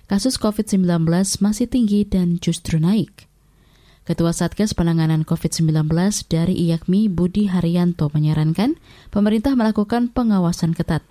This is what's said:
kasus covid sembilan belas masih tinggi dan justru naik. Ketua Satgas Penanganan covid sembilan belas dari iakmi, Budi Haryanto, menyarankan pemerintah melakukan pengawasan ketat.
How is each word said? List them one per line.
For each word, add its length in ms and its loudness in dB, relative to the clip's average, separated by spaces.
kasus 320 -2
covid 240 -2
sembilan 400 0
belas 320 0
masih 320 -2
tinggi 320 2
dan 400 0
justru 400 -2
naik. 480 -2
Ketua 240 0
Satgas 400 -2
Penanganan 480 2
covid 320 -4
sembilan 320 2
belas 400 0
dari 320 0
iakmi, 560 0
Budi 320 0
Haryanto, 640 0
menyarankan 640 0
pemerintah 400 2
melakukan 560 0
pengawasan 640 0
ketat. 380 -4